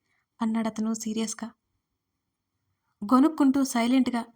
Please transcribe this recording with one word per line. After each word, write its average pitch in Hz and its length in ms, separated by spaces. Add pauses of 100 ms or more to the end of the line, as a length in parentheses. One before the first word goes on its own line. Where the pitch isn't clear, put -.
(400)
అన్నాడతను 220 540
సీరియస్గా. 220 540 (1500)
గొనుక్కుంటూ 269 640
సైలెంట్గా 240 580 (140)